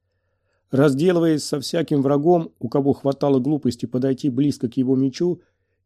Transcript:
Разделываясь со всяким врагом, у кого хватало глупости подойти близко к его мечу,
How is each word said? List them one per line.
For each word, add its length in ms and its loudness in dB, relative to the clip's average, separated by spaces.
Разделываясь 760 2
со 160 -6
всяким 420 -2
врагом, 580 2
у 80 -8
кого 260 0
хватало 460 0
глупости 460 -2
подойти 440 -2
близко 400 -2
к 60 -12
его 200 0
мечу, 460 -2